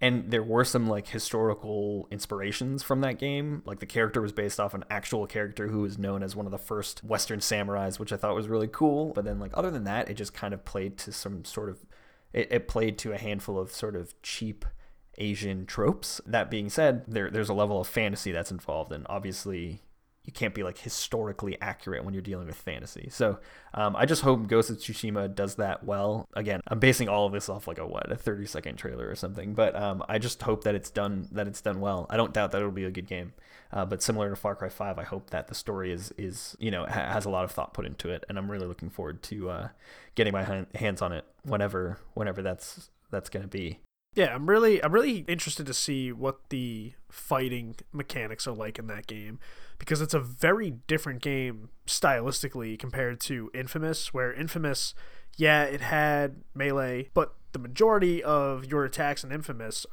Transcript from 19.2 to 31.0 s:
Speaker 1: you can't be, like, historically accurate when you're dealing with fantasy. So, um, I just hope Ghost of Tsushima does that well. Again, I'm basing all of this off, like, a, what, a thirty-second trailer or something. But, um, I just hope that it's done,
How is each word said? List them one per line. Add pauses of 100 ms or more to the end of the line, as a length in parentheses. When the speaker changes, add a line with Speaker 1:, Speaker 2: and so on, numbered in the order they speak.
Speaker 1:
you
can't
be,
like,
historically
accurate
when
you're
dealing
with
fantasy.
So, (380)
um,
I
just
hope
Ghost
of
Tsushima
does
that
well.
Again,
I'm
basing
all
of
this
off,
like,
a,
what,
a
thirty-second
trailer
or
something.
But,
um,
I
just
hope
that
it's
done,